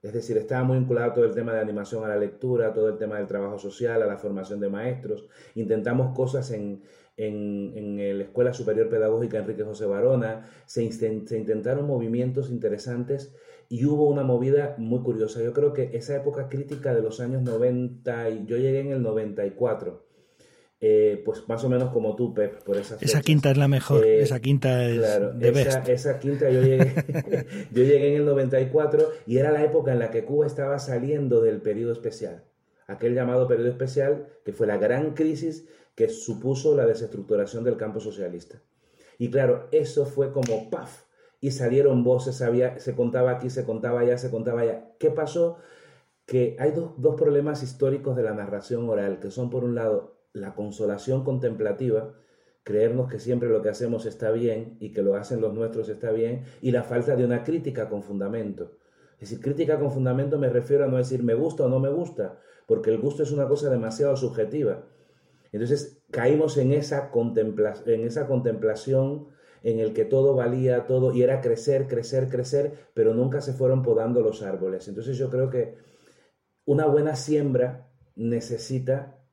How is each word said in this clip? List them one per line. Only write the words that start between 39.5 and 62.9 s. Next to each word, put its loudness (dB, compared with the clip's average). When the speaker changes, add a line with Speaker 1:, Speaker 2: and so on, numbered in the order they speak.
Speaker 1:
eso 2
fue 0
como -2
¡paf! -10
Y -2
salieron 4
voces, 0
había, 0
se -6
contaba 2
aquí, -4
se -6
contaba -2
allá, 4
se -6
contaba -2
allá. -2
¿Qué 2
pasó? 0
Que 0
hay 2
dos, -4
dos 2
problemas 2
históricos -2
de 0
la -2
narración -6
oral, -2
que -10
son, -6
por -4
un -2
lado, -2
la -10
consolación -4
contemplativa, -2
creernos 0
que -8
siempre 0
lo 4
que 0
hacemos -4
está -4
bien -2
y -12
que -2
lo 2
hacen -4
los 0
nuestros -4
está -4
bien, -2
y 0
la 2
falta 0
de 4
una 0
crítica -4
con -6
fundamento. -6
Es -18
decir, -10
crítica 0
con 0
fundamento 0
me 2
refiero 2
a 0
no 0
decir 0
"me 2
gusta" 0
o 2
"no 2
me 0
gusta", -6
porque 2
el 2